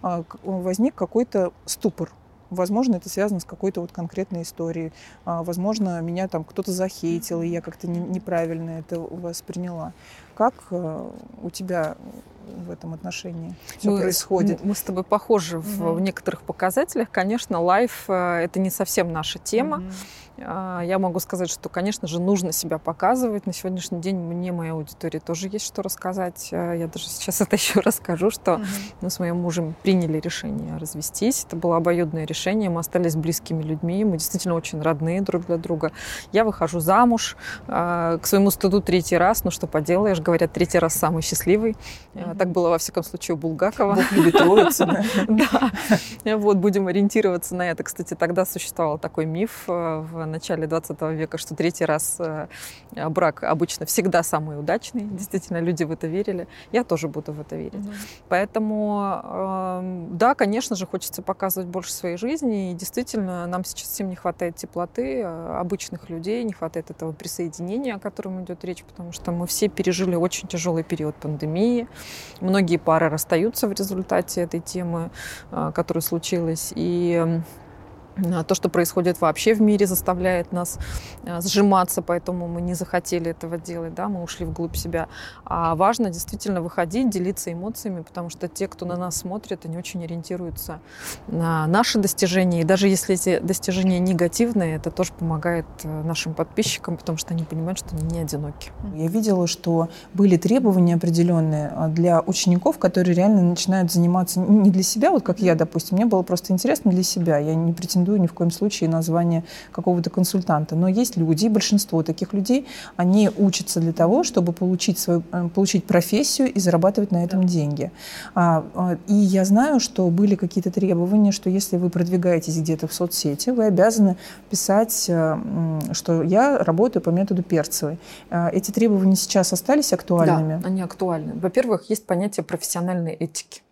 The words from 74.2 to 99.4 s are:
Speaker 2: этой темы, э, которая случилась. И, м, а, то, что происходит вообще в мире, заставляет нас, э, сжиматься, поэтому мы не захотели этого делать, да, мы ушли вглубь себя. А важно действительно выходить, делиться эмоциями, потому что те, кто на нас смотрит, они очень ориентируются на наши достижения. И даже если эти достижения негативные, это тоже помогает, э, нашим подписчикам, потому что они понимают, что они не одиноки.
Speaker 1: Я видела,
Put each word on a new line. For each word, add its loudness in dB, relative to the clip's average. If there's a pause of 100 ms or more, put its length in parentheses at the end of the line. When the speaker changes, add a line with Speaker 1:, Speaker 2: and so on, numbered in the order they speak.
Speaker 2:
этой -4
темы, -4 (420)
э, -4
которая 0
случилась. -2
И, 0
м, 2 (920)
а, 0
то, 0
что 0
происходит 2
вообще 2
в 0
мире, 6
заставляет 0
нас, -4 (480)
э, -6
сжиматься, 4
поэтому -4
мы -4
не -2
захотели -2
этого -8
делать, -10
да, -6
мы -4
ушли -8
вглубь -6
себя. -4 (380)
А 0
важно 2
действительно -6
выходить, 0
делиться -4
эмоциями, -8
потому -10
что -10
те, -6
кто -10
на -4
нас -4
смотрит, -8
они -8
очень -8
ориентируются -8 (480)
на 0
наши 2
достижения. 2
И 2
даже 4
если 2
эти 2
достижения 0
негативные, 2
это -4
тоже -2
помогает, -2 (180)
э, -6
нашим -4
подписчикам, -2
потому -4
что -6
они -2
понимают, -4
что -12
они -2 (100)
не -4
одиноки. -6 (240)
Speaker 1:
Я 0
видела, 2